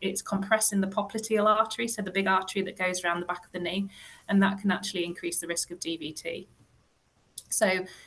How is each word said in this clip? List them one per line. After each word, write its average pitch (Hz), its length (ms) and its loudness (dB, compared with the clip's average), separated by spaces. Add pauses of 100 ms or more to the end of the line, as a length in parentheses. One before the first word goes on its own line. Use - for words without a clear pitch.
it's 190 220 -2
compressing 202 580 2
the 196 60 2
popliteal 208 600 0
artery, 214 420 2
so 233 120 -4
the 196 100 -4
big 196 180 2
artery 190 340 2
that - 160 -8
goes 185 260 -2
around 170 160 2
the 175 60 -6
back 175 180 -6
of - 80 -20
the 180 60 -8
knee, 185 300 -2 (400)
and 196 140 6
that 196 180 4
can 202 100 2
actually 175 340 -2
increase 170 360 -4
the 170 60 -8
risk 170 260 -4
of 170 80 -12
D 165 160 -4
V 156 160 -8
T. 170 360 -8 (1000)
So 190 340 4 (220)